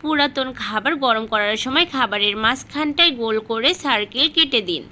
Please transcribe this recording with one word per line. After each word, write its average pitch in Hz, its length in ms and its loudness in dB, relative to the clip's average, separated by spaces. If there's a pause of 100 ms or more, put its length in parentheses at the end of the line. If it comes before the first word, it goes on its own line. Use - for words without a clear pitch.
পুরাতন 285 520 0
খাবার 214 440 -2
গরম 226 300 0
করার 214 300 0
সময় 269 300 0
খাবারের 208 500 0
মাঝখানটায় 294 720 2
গোল 226 300 0
করে 226 340 0
সার্কেল 254 540 0
কেটে 285 320 2
দিন, 170 320 -6